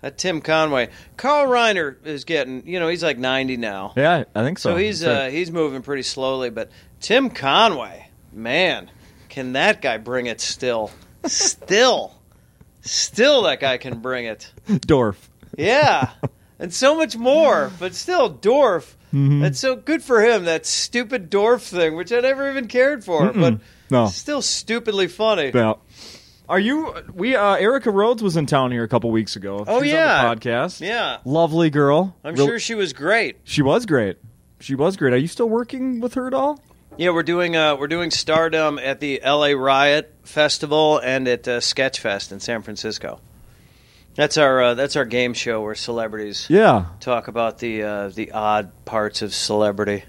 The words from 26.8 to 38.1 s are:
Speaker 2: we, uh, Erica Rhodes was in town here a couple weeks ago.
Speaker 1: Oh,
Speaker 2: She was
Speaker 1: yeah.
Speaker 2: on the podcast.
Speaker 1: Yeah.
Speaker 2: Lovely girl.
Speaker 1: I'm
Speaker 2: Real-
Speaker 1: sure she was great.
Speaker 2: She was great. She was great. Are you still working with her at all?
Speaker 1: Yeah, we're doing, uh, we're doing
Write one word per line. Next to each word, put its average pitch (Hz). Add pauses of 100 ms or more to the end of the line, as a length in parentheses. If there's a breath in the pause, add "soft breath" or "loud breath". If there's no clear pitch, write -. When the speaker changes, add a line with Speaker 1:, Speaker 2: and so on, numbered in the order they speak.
Speaker 2:
we, 220
uh, 202
Erica 220
Rhodes 220
was 170
in 151
town 131
here 117
a 113
couple 117
weeks 110
ago. 101
Speaker 1:
Oh, 226
Speaker 2:
She 269
was 294
Speaker 1:
yeah. 226
Speaker 2:
on 117
the 110 (100)
podcast. 135
Speaker 1:
Yeah. 180
Speaker 2:
Lovely 160
girl. 147
Speaker 1:
I'm 160
Speaker 2:
Real- 139
Speaker 1:
sure 233
she -
was 190
great. 156
Speaker 2:
She -
was 180
great. 117 (420)
She -
was 160
great. 139
Are -
you 147
still 233
working 247
with 240
her 254
at 254
all? 277 (360)
Speaker 1:
Yeah, 175
we're 170
doing, 175
uh, 156
we're 139
doing 165